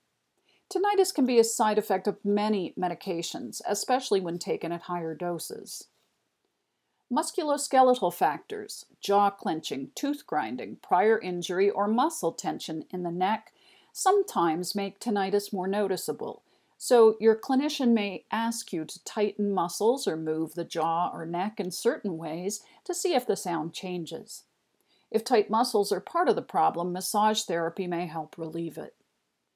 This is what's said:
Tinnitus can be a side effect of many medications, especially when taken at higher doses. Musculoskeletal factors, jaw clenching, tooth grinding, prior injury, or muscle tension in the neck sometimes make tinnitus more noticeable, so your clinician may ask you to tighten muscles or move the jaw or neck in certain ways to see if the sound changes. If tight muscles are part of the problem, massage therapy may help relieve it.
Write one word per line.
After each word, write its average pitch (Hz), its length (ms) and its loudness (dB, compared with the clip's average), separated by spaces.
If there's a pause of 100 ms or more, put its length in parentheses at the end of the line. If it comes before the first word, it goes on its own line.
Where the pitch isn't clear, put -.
(720)
Tinnitus 381 420 2
can 262 120 4
be 247 120 4
a 226 60 10
side 220 320 2
effect 202 300 0
of 196 180 -2
many 202 540 0
medications, 175 880 -4
especially 208 520 0
when 175 180 -4
taken 165 340 -4
at - 100 -6
higher 170 320 -6
doses. - 760 -8 (1200)
Musculoskeletal 262 1000 2
factors, - 720 -4 (160)
jaw 202 260 4
clenching, 156 680 -6
tooth 294 320 -4
grinding, 123 500 -6
prior 214 420 2
injury, 180 500 0
or 202 200 2
muscle 220 440 0
tension 160 580 -6
in 180 120 -4
the 175 80 -4
neck 185 420 -2 (400)
sometimes 180 840 2
make 202 240 -6
tinnitus 202 540 0
more 185 140 -4
noticeable, 190 760 -2 (400)
so 220 380 8
your 220 160 6
clinician 269 560 2
may 202 400 0
ask 226 400 -2
you 160 140 -4
to - 180 -16
tighten 208 480 -2
muscles 202 560 0
or 160 80 0
move 156 380 -4
the 170 100 -4
jaw 165 480 -2
or 165 140 -8
neck 180 340 -4
in 185 100 -4
certain 208 460 -2
ways 170 460 -6 (220)
to 359 100 -4
see 349 180 -2
if 247 140 0
the 208 100 0
sound 165 380 -4
changes. - 720 -10 (640)
If 214 120 0
tight 214 280 2
muscles 214 420 2
are 175 80 0
part 349 260 0
of 240 100 4
the 160 60 -2
problem, 170 520 0
massage 214 480 0
therapy 170 440 -2
may 175 200 -4
help 156 320 -10
relieve 165 400 -8
it. 151 160 -12 (600)